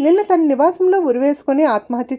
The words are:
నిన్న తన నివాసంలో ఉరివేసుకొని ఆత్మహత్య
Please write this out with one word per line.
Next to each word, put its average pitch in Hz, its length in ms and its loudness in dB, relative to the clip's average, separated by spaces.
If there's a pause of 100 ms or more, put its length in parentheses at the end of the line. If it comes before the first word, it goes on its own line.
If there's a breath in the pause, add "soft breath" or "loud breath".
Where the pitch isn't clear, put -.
నిన్న 339 220 2
తన 370 180 0
నివాసంలో 349 580 2
ఉరివేసుకొని 277 640 -2
ఆత్మహత్య 240 540 -4